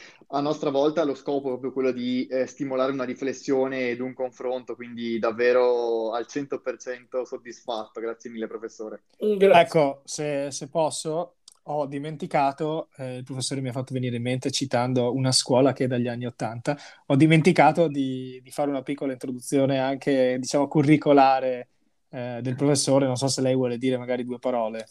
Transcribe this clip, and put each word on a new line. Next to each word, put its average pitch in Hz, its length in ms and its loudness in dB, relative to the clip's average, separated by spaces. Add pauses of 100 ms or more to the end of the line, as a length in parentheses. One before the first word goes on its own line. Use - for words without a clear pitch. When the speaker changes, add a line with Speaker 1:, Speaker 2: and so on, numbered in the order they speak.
(300)
Speaker 1:
A 143 100 -2
nostra 151 320 -2
volta 151 320 2
lo 139 100 0
scopo 139 340 -6
è - 40 -2
proprio 127 200 -6
quello 131 200 0
di, 123 340 -4
eh, 127 220 -2
stimolare 131 440 -2
una 135 120 -6
riflessione 131 840 -2
ed 120 120 -6
un 127 120 -8
confronto, 127 640 -8
quindi 117 440 -6
davvero 117 920 2
al 117 120 -4
cento 143 360 -8
per 120 160 -8
cento 123 480 -8
soddisfatto. 117 760 -12
Grazie 117 300 -10
mille, 110 160 -8
professore. 107 560 -12 (140)
Speaker 2:
Grazie. 196 440 4
Speaker 3:
Ecco, 143 420 0
se, 143 460 -6
se 139 180 -12
posso, 160 680 -4 (320)
ho 147 180 -4
dimenticato, 151 1120 -4
eh, 127 200 -10
il 127 60 -12
professore 135 380 -6
mi 127 80 -4
ha - 20 -6
fatto 127 220 -6
venire 123 220 -2
in 117 80 -4
mente 127 260 -2
citando 123 640 0
una 131 180 2
scuola 127 420 4
che 139 100 -2
è 127 40 0
dagli 123 200 -2
anni 123 180 -6
ottanta, 120 500 -6 (300)
ho 143 100 2
dimenticato 156 720 6
di, 131 540 -4
di 131 80 -20
fare 143 220 -2
una 135 100 -2
piccola 139 300 -6
introduzione 131 680 0
anche, 131 600 2
diciamo, 139 280 0
curricolare, 135 1000 4 (400)
eh, 123 320 -8
del 127 140 -4
professore. 139 500 4
Non 127 100 0
so 131 120 -2
se 135 140 -2
lei 131 140 2
vuole 123 220 0
dire 127 200 0
magari 123 260 -4
due 123 160 -8
parole 113 520 -4